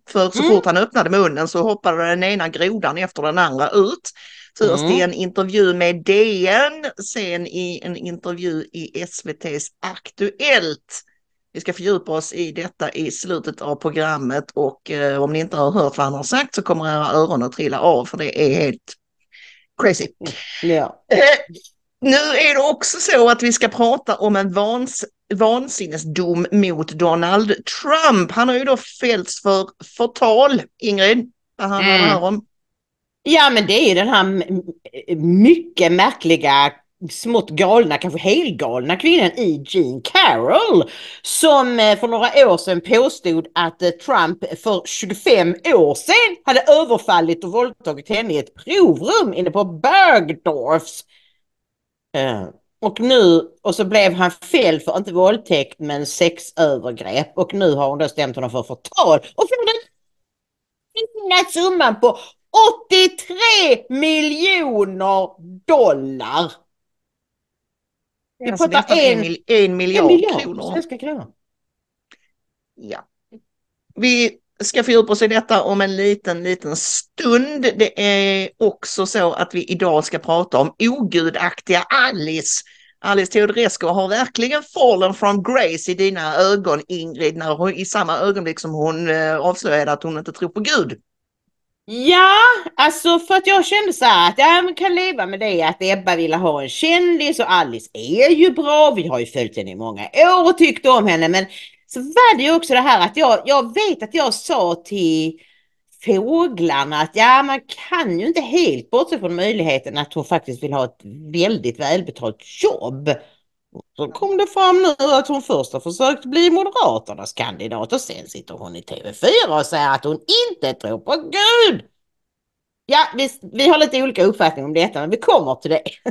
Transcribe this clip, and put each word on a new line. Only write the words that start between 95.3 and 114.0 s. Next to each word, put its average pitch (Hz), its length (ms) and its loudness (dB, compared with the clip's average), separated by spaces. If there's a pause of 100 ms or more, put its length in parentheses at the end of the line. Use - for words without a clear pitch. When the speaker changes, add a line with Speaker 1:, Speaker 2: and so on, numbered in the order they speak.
Speaker 2:
det, 196 220 -2
att 160 180 0
Ebba 185 360 0
ville 165 200 0
ha 156 260 -2
en 131 60 -8
kändis 330 680 0
och 196 140 0
Alice 139 400 -2
är 175 380 2
ju 339 200 6
bra, 302 400 4
vi 180 180 -4
har 127 100 -4
ju 117 80 -4
följt 120 300 -6
henne 98 140 -10
i 92 60 -14
många 104 260 -10
år 359 480 4
och 339 80 0
tyckt 302 280 2
om 240 200 4
henne, 165 220 0
men 190 180 0 (400)
så - 140 -12
var 330 360 4
det 247 60 -2
ju 311 120 2
också 330 200 0
det 247 60 4
här 240 260 4
att 208 100 -4
jag, 254 280 4
jag 240 300 0
vet 392 280 -2
att 214 120 -12
jag 269 200 0
sa 190 400 -2
till 160 640 -2 (640)
fåglarna 190 960 -2
att 156 140 -2
ja, 254 280 6
man 277 180 -2 (280)
kan 226 320 -2
ju 220 60 -4
inte 330 140 -2
helt 240 500 -2
bortse 285 280 0
från 175 160 -4
möjligheten 165 640 -2
att 147 160 -8
hon 151 100 -6
faktiskt 135 380 -4
vill 139 100 -6
ha 135 120 -2
ett - 160 -14 (320)
väldigt 170 480 -2
välbetalt 139 580 -6 (240)
jobb. 139 480 -4 (880)
Så 147 120 -8